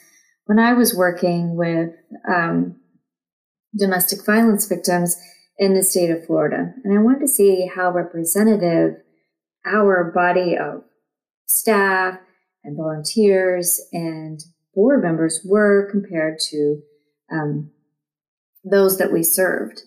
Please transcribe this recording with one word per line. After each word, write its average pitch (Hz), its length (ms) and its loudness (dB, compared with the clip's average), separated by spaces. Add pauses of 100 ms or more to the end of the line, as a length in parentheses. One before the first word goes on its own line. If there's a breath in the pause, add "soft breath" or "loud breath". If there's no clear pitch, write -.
(460 soft breath)
when 208 120 2
I 233 140 2
was 233 240 2
working 175 580 -2
with, 165 360 -2 (380)
um, 170 480 -2 (1000)
domestic 190 480 -2
violence 214 420 2
victims 175 500 -2 (420 loud breath)
in 196 160 2
the 190 80 2
state 175 280 0
of 165 140 -4
Florida. 156 480 -2 (100)
And 202 160 2
I 214 40 4
wanted 262 180 4
to 285 80 -2
see 190 440 2
how 180 200 -2
representative 170 1040 0 (720)
our 190 440 2
body 180 460 0
of - 260 -8 (640)
staff 190 720 0 (460 soft breath)
and 147 120 -12
volunteers 180 1040 0 (120)
and 160 480 -8 (340)
board 226 280 4
members 165 420 -2
were 202 460 2
compared 160 480 -4 (120)
to, 147 300 -2 (500)
um, 151 400 -6 (920)
those 190 340 2
that 180 140 -2
we 165 100 0
served. - 640 -2